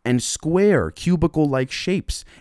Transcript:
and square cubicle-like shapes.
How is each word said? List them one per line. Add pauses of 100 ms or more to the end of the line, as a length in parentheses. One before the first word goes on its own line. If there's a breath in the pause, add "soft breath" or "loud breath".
and
square
cubicle-like
shapes. (180 soft breath)